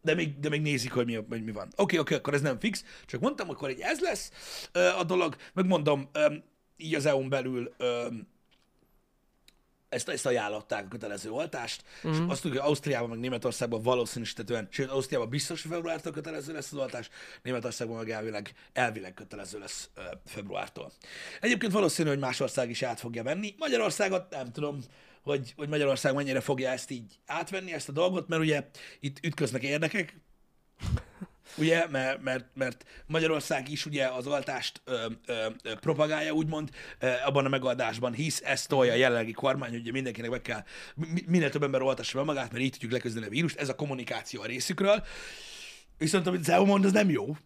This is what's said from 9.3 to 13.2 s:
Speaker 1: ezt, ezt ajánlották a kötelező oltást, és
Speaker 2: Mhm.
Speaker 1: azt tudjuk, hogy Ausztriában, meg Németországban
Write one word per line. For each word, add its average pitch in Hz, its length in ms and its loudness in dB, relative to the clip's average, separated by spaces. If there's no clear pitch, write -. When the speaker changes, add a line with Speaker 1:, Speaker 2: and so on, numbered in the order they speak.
Speaker 1:
ezt, 120 200 -4
ezt 143 180 -2
ajánlották 107 580 0
a 95 40 -14
kötelező 104 420 -8
oltást, 139 520 -6
és 156 160 2
Speaker 2:
Mhm. 170 120 2
Speaker 1:
azt 139 120 -2
tudjuk, 135 180 0
hogy 147 100 4
Ausztriában, 131 380 0
meg 117 100 -6
Németországban 117 640 -2